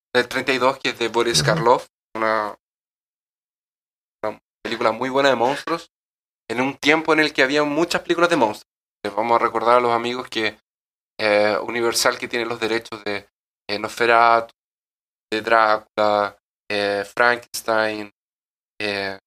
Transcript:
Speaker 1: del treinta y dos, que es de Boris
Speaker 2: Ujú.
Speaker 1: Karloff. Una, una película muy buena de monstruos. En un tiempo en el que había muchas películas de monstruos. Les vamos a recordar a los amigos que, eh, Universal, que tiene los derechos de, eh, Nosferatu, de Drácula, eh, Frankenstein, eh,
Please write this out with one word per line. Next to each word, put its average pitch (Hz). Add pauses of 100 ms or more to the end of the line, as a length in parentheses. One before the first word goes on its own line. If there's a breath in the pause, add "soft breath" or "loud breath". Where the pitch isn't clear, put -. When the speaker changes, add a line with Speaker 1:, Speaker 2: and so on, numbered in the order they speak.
(140)
Speaker 1:
del 123
treinta 131
y 131
dos, 131
que 131
es 120
de 117
Boris 117
Speaker 2:
Ujú. 143
Speaker 1:
Karloff. 117 (280)
Una, 110 (1700)
una 107 (260)
película 113
muy 127
buena 139
de 127
monstruos. 139 (580)
En 117
un 139
tiempo 156
en 156
el 151
que 147
había 147
muchas 165
películas 170
de 170
monstruos. 110 (340)
Les 101
vamos 117
a 117
recordar 117
a -
los 120
amigos 120
que, 110 (640)
eh, 104
Universal, 117
que 120
tiene 117
los 117
derechos 110
de, 101 (400)
eh, 101
Nosferatu, 117 (760)
de 110
Drácula, 107 (320)
eh, 101
Frankenstein, 110 (680)
eh, 98